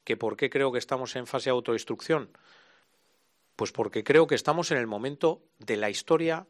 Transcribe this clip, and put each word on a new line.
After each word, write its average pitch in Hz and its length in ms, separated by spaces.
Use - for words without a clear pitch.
que 113 140
por 110 180
qué 135 140
creo 139 220
que 123 80
estamos 127 360
en 123 120
fase - 180
de 135 60
autodestrucción. 123 840
Pues - 160
porque 107 320
creo 151 240
que 143 80
estamos 160 360
en 151 60
el 120 100
momento 139 560
de 113 180
la 104 120
historia 160 600